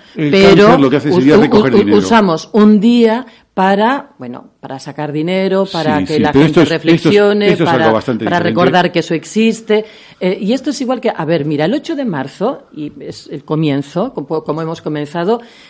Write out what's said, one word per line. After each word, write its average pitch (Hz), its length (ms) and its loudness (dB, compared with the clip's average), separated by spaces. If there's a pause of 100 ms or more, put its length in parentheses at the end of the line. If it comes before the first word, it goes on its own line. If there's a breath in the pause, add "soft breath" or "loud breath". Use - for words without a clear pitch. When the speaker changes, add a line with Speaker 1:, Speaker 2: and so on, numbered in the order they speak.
(160 soft breath)
Speaker 1:
El 147 160 -2
Speaker 2:
pero 190 340 6
Speaker 1:
cáncer 233 140 6
lo 135 100 4
que 139 80 2
hace 151 120 -2
es 120 60 2
Speaker 2:
u-, 120 40 2
Speaker 1:
el 127 60 2
día 147 120 6
de 151 100 4
Speaker 2:
u-, - 40 0
Speaker 1:
coger - 240 2
Speaker 2:
u-, - 20 4
Speaker 1:
dinero. 208 200 2
Speaker 2:
usamos 190 540 0
un 214 280 4
día 233 480 2 (260 soft breath)
para, 208 640 0
bueno, 127 300 -16 (100)
para 139 200 -14
sacar 147 340 -10
dinero, 190 580 -2
para 156 280 -2
Speaker 1:
Sí, 143 60 -4
Speaker 2:
que 156 100 -4
Speaker 1:
sí, 147 40 0
Speaker 2:
la 147 140 0
Speaker 1:
pero 143 100 6
Speaker 2:
gente 156 160 2
Speaker 1:
esto - 20 6
es, 151 100 2
esto 165 40 -2
es, 156 80 -6 (180)
Speaker 2:
reflexione, 208 500 2
Speaker 1:
esto 170 120 0
es 160 60 0
algo 165 140 0
Speaker 2:
para, 113 100 2
Speaker 1:
bastante 110 320 -4
Speaker 2:
para 175 140 -2
Speaker 1:
diferente. 113 220 -2
Speaker 2:
recordar 180 300 2
que 170 80 -2
eso 160 140 -4
existe. 214 720 -2 (340 loud breath)
Eh, 185 220 -4
y 202 100 -2
esto 269 200 -4
es - 100 -6
igual 247 180 -4
que, 226 160 -4
a 160 80 -6
ver, 156 220 -2
mira, 151 180 -2
el 190 100 -2
ocho 311 220 -6
de 277 80 -6
marzo, 196 600 -6 (120)
y 147 240 -12
es - 320 -16
el 147 140 -14
comienzo, 156 680 -4
como, 156 300 -8
como 160 180 -6
hemos 165 200 -10
comenzado, 165 580 -6 (300 soft breath)